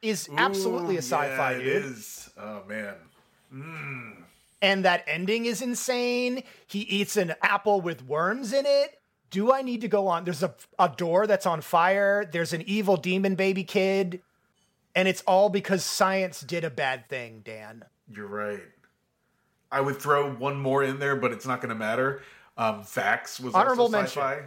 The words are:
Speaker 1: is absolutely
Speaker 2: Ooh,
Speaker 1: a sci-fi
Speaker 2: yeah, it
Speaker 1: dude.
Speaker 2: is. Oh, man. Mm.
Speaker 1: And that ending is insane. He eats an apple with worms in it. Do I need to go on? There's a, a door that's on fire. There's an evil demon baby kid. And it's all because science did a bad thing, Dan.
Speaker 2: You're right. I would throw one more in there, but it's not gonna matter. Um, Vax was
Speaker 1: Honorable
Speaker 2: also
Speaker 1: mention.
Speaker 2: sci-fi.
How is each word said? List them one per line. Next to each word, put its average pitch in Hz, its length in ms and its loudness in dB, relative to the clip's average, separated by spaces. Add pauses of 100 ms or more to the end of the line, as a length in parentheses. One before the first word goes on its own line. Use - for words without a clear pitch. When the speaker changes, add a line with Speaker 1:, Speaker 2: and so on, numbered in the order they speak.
Speaker 1:
is 214 360 -2
absolutely 190 580 0
Speaker 2:
Ooh, 170 40 0
Speaker 1:
a - 20 -4
sci-fi 135 500 0
Speaker 2:
yeah, 127 60 -2
it 123 60 -6
Speaker 1:
dude. 139 220 0
Speaker 2:
is. 117 520 -14
Oh, 104 300 -12
man. 104 280 -8 (580)
Mm. 135 720 -12 (380)
Speaker 1:
And 196 240 4
that 175 220 4
ending 190 380 0
is 233 160 -2
insane. 247 840 -2 (240)
He 202 120 -6
eats 202 380 -2
an 170 240 0
apple 202 400 2
with 165 240 -6
worms 196 480 -2
in 277 120 2
it. 285 340 0 (300)
Do 208 220 2
I 269 100 4
need 247 200 -4
to 233 80 -4
go 202 180 2
on? 170 160 0
There's 170 200 -4
a, 180 120 -4 (240)
a 185 80 6
door 175 400 2
that's 196 180 4
on 170 160 2
fire. 196 720 4
There's 170 220 -2
an 165 120 -4
evil 202 300 2
demon 190 400 0
baby 190 300 0
kid. 190 560 0 (760)
And 185 140 4
it's 180 180 -2
all 196 220 6
because 190 340 0
science 190 560 0
did 160 240 -6
a 165 60 -2
bad 131 400 -4
thing, 117 340 -10
Dan. 110 400 -16 (260)
Speaker 2:
You're 104 180 -12
right. 104 360 -6 (1080)
I 135 100 0
would 135 200 0
throw 143 320 2
one 135 240 -2
more 139 260 2
in 135 160 -2
there, 139 180 0
but 123 160 0
it's 107 120 -12
not 127 140 -4
gonna 117 160 -6
matter. 120 460 -2 (360)
Um, 110 260 -2
Vax 107 580 -2
was 127 120 -8
Speaker 1:
Honorable 240 320 4
Speaker 2:
also 226 120 2
Speaker 1:
mention. 175 240 -2
Speaker 2:
sci-fi. 139 260 -2